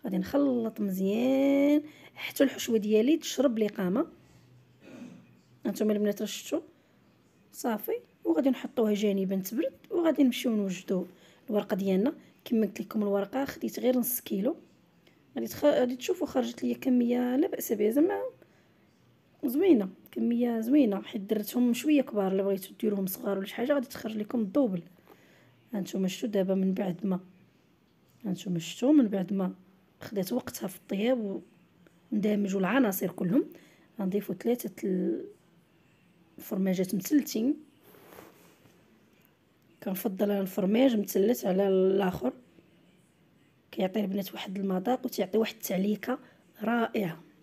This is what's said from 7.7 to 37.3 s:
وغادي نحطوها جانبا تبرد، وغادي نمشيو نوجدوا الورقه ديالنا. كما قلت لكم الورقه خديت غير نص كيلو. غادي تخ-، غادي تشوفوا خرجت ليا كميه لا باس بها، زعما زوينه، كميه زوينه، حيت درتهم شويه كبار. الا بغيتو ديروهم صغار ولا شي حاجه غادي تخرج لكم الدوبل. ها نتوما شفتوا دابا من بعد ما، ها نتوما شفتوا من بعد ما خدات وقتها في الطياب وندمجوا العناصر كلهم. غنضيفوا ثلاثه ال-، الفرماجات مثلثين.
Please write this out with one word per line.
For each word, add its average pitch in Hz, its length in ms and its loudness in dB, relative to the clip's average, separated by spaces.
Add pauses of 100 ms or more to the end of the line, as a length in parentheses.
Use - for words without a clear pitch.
وغادي 311 260 2
نحطوها 226 440 0
جانبا 196 420 0
تبرد، 226 360 -2 (180)
وغادي 330 320 2
نمشيو 240 340 2
نوجدوا 190 480 -2 (460)
الورقه 208 260 0
ديالنا. 196 380 2 (300)
كما 220 220 2
قلت - 140 -8
لكم 214 220 -2
الورقه 202 420 0
خديت - 360 -6
غير 254 180 2
نص - 220 -2
كيلو. 214 360 -2 (800)
غادي 226 120 -6
تخ-، - 160 -8
غادي 254 320 2
تشوفوا 359 300 -4
خرجت 240 360 -4
ليا 240 120 -2
كميه 247 640 2
لا 330 120 2
باس - 240 -4
بها، 214 180 2
زعما 359 300 2 (1200)
زوينه، 269 440 4 (220)
كميه 233 500 0
زوينه، 220 420 4
حيت 208 200 -8
درتهم 226 520 0
شويه 294 280 4
كبار. 196 300 0
الا 190 100 2
بغيتو 190 380 -2
ديروهم 202 260 0
صغار 196 320 -4
ولا 196 80 -6
شي - 80 -12
حاجه 254 180 -2
غادي 285 140 -2
تخرج 220 300 -10
لكم 214 240 -4
الدوبل. 196 420 0 (880)
ها 208 80 -4
نتوما 185 280 -2
شفتوا 202 200 -4
دابا 190 260 0
من 190 200 2
بعد 190 320 -4
ما، 185 140 0 (1040)
ها 208 60 -4
نتوما 175 280 -4
شفتوا 240 340 0
من 269 160 6
بعد 196 240 -2
ما 185 220 -2 (460)
خدات 196 320 -4
وقتها - 340 -6
في 185 100 -10
الطياب 214 680 -2 (720)
وندمجوا 202 480 0
العناصر 233 500 2
كلهم. 190 340 2 (560)
غنضيفوا 196 340 -2
ثلاثه 226 380 -2 (120)
ال-، 185 400 -2 (1120)
الفرماجات 190 560 -2
مثلثين. 254 600 0 (2250)